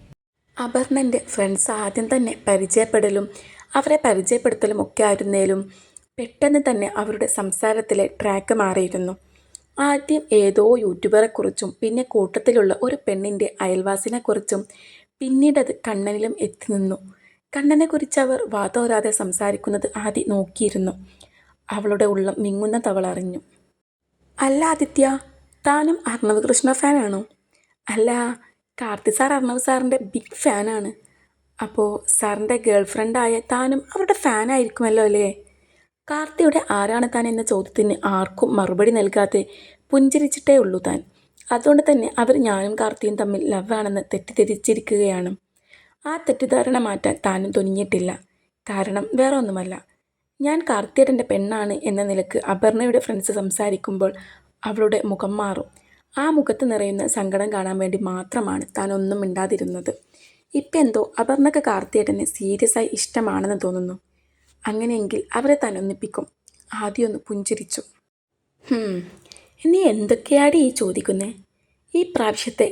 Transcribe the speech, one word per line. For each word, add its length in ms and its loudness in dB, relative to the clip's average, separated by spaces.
അപർണൻ്റെ 720 0
ഫ്രണ്ട്സ് 440 -2
ആദ്യം 360 -4
തന്നെ 260 0
പരിചയപ്പെടലും 800 2
അവരെ 220 4
പരിചയപ്പെടുത്തലും 840 0
ഒക്കെ 220 -2
ആയിരുന്നേലും 560 2
പെട്ടെന്ന് 480 2
തന്നെ 340 0
അവരുടെ 320 -2
സംസാരത്തിലെ 800 0
ട്രാക്ക് 460 -2
മാറിയിരുന്നു. 600 0
ആദ്യം 540 0
ഏതോ 340 6
യൂട്യൂബറെക്കുറിച്ചും 920 0
പിന്നെ 240 -2
കൂട്ടത്തിലുള്ള 800 2
ഒരു 220 -2
പെണ്ണിൻ്റെ 440 -2
അയൽവാസിനെക്കുറിച്ചും 1000 -2
പിന്നീടത് 580 2
കണ്ണനിലും 640 -4
എത്തി 300 -8
നിന്നു. 280 -2
കണ്ണനെക്കുറിച്ച് 640 2
അവർ 260 0
വാതോരാതെ 680 0
സംസാരിക്കുന്നത് 760 -4
ആദി 300 -4
നോക്കിയിരുന്നു. 640 -2
അവളുടെ 360 0
ഉള്ളം 340 0
വിങ്ങുന്നത് 500 -2
അവൾ 160 0
അറിഞ്ഞു. 340 -6
"അല്ല 280 2
ആദിത്യ, 400 2
താനും 320 2
അർണവ് 340 0
കൃഷ്ണ 300 2
ഫാനാണോ?" 500 2
"അല്ല, 220 2
കാർത്തി 340 -4
സാർ 220 2
അർണവ് 260 -2
സാറിൻ്റെ 440 0
ബിഗ് 380 -10
ഫാനാണ്." 500 0
"അപ്പോ 260 -2
സാറിൻ്റെ 500 0
ഗേൾ 260 2
ഫ്രണ്ടായ 560 -2
താനും 480 -2
അവരുടെ 260 0
ഫാനായിരിക്കുമല്ലോ 920 2
അല്ലേ?" 260 2
കാർത്തിയുടെ 640 2
"ആരാണ് 400 0
താൻ?" 180 0
എന്ന 160 -2
ചോദ്യത്തിന് 640 0
ആർക്കും 500 0
മറുപടി 360 4
നൽകാതെ 500 2
പുഞ്ചിരിച്ചിട്ടേ 680 4
ഉള്ളൂ 220 2
താൻ. 200 -4
അതുകൊണ്ട് 360 4
തന്നെ 240 4
അവർ 200 4
ഞാനും 380 0
കാർത്തിയും 400 -2
തമ്മിൽ 340 -2
ലവ് 240 -2
ആണെന്ന് 300 -2
തെറ്റിദ്ധരിച്ചിരിക്കുകയാണ്. 1300 0
ആ 120 -6
തെറ്റിദ്ധാരണ 600 0
മാറ്റാൻ 380 -2
താനും 360 -2
തുനിഞ്ഞിട്ടില്ല. 600 -2
കാരണം 380 -4
വേറെ 200 2
ഒന്നുമല്ല, 380 -4
ഞാൻ 220 0
കാർത്തിയേട്ടൻ്റെ 680 2
പെണ്ണാണ് 540 -2
എന്ന 200 -2
നിലക്ക് 340 -2
അപർണയുടെ 500 2
ഫ്രണ്ട്സ് 320 -4
സംസാരിക്കുമ്പോൾ 800 -2
അവളുടെ 420 0
മുഖം 320 -4
മാറും. 300 -6
ആ 140 -2
മുഖത്ത് 360 2
നിറയുന്ന 420 -2
സങ്കടം 440 -2
കാണാൻ 260 -4
വേണ്ടി 240 -2
മാത്രമാണ് 720 -4
താൻ 220 -4
ഒന്നും 280 -2
മിണ്ടാതിരുന്നത്. 680 -4
ഇപ്പെന്തോ 500 2
അപർണക്ക് 440 2
കാർത്തിയേട്ടനെ 640 -2
സീരിയസ് 520 0
ആയി 160 0
ഇഷ്ടമാണെന്ന് 680 -2
തോന്നുന്നു. 340 -4
അങ്ങനെയെങ്കിൽ 580 -4
അവരെ 220 4
താൻ 220 -4
ഒന്നിപ്പിക്കും. 480 -6
ആദ്യം 360 -2
ഒന്ന് 120 -6
പുഞ്ചിരിച്ചു. 640 -8
"ഹും, 300 -4
നീ 220 4
എന്തൊക്കെയാടി 720 4
ഈ 120 6
ചോദിക്കുന്നേ?" 600 -4
ഈ 100 2
പ്രാവശ്യത്തെ 680 0